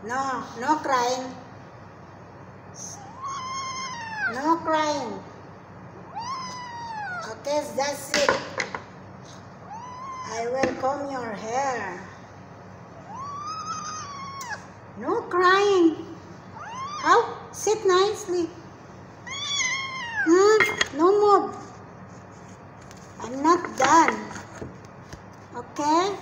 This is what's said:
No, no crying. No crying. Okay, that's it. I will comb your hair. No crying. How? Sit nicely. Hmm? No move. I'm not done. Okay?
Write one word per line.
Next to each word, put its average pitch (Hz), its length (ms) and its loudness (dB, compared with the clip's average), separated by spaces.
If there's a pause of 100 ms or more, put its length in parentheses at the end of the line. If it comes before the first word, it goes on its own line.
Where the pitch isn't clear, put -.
No, 269 380 -2 (160)
no 294 160 4
crying. 254 580 0 (3000)
No 302 240 2
crying. 294 600 0 (2000)
Okay, 285 340 0 (140)
that's 277 360 -2 (100)
it. 269 80 6 (2000)
I 226 160 -2
will 262 340 2
comb 277 300 0
your 240 220 -6
hair. 220 760 -2 (3000)
No 370 220 -2
crying. 370 840 6 (960)
How? 403 320 6 (160)
Sit 427 340 0
nicely. 359 640 4 (1800)
Hmm? 403 380 8 (300)
No 330 160 6
move. 415 400 8 (1700)
I'm 254 240 -6
not 349 240 6 (100)
done. 277 380 8 (1400)
Okay? 311 640 2